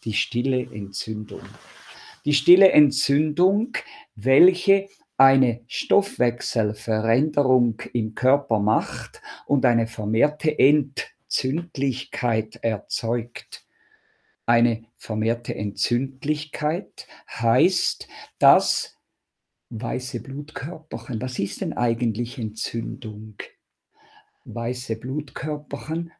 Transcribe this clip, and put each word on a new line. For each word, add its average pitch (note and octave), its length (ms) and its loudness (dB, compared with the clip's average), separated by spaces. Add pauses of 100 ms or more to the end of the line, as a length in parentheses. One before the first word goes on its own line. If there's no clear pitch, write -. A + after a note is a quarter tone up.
die G#2+ 80 -2
stille B2+ 580 -2
Entzündung. G#2 720 -8 (800)
Die D3 100 0
stille F3+ 380 6
Entzündung, D3+ 1000 2 (420)
welche F3+ 720 4 (300)
eine C3 500 4
Stoffwechselveränderung A#2+ 2250 0 (100)
im A2 240 -2
Körper B2+ 460 2
macht A#2 600 -2 (260)
und C3 180 2
eine A#2 200 4
vermehrte A2+ 720 -2
Entzündlichkeit C3+ 2000 -2
erzeugt. - 1000 -6 (840)
Eine A#2 360 2 (100)
vermehrte A2+ 600 -4
Entzündlichkeit C#3+ 1500 -4 (220)
heißt, B2+ 800 0 (320)
dass - 580 4 (760)
weiße A#2+ 500 -6
Blutkörperchen, C3+ 1000 -8
was B2+ 160 -6
ist G3 220 -4
denn - 140 -4
eigentlich A#2 640 -2
Entzündung? A2 1000 -6 (1080)
Weiße A#2 500 -4
Blutkörperchen, D3+ 1200 -6